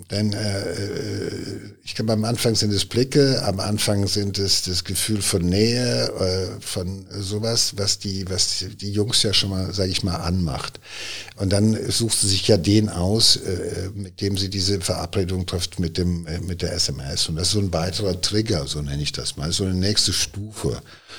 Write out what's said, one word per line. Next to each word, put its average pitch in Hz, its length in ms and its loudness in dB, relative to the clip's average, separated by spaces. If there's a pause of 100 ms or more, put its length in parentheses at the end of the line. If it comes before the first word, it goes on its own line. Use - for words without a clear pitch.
(120)
denn, 104 220 0
äh, 101 280 -2
äh, 101 1120 -6 (100)
ich - 120 -10
glaube, 110 180 0
am 107 120 2
Anfang 117 280 2
sind 104 180 2
es 98 140 2
Blicke, 135 580 4
am 95 160 0
Anfang 101 460 2
sind 98 320 0
es 98 240 2
das 90 220 -2
Gefühl 98 400 -2
von 95 180 2
Nähe, 117 680 2
äh, 95 520 -2
von 95 480 -6
sowas, 104 680 -2
was 98 220 -2
die, 95 320 -6
was 90 340 0 (160)
die 101 120 -6
Jungs 104 320 2
ja 101 100 2
schon 98 160 2
mal, 95 240 -2
sag 95 160 0
ich 92 140 -2
mal, 87 140 0
anmacht. 87 600 -2 (580)
Und 98 140 0
dann 107 240 4 (140)
sucht 113 300 0
sie 104 80 2
sich 95 200 2
ja 107 100 8
den 104 300 4
aus, 95 500 4
äh, 90 580 -4
mit 95 260 -10
dem 101 160 2
sie 95 140 -2
diese 95 280 0
Verabredung 90 680 0
trifft, - 320 -4
mit 82 180 -2
dem, 87 300 0
äh, 82 120 -4
mit 87 220 -6
der 87 120 -2
S - 160 0
M 67 100 -4
S. 69 300 -2
Und 80 80 -2
das 87 100 0
ist 104 60 2
so 107 80 2
ein 92 120 0
weiterer 90 480 0
Trigger, 104 460 0
so 73 120 -4
nenne 71 220 -2
ich - 100 -2
das - 260 -6
mal, 80 140 -2
so 98 120 0
eine 92 100 2
nächste 95 400 2
Stufe, - 680 -4 (360)